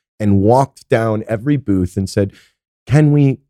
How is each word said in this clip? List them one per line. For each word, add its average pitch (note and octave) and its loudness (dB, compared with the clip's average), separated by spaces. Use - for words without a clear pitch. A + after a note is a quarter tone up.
and G2+ 2
walked B2 0
down A2+ -2
every A#2+ -4
booth F#2 -4
and F#2+ -4
said, G2+ -4
"Can D3 2
we, C#3 2